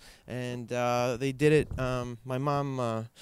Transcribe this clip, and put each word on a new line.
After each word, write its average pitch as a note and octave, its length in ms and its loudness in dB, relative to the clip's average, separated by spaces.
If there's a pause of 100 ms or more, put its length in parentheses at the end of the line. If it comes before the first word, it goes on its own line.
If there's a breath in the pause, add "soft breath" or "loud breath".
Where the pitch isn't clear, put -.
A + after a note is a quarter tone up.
(260 loud breath)
And, B2 460 -8
uh, B2 480 0
they C3+ 120 0
did C#3+ 200 6
it, - 260 4
um, B2 460 -2
my B2+ 140 -4
mom, C#3+ 420 -2
uh, A2+ 220 -2 (200 loud breath)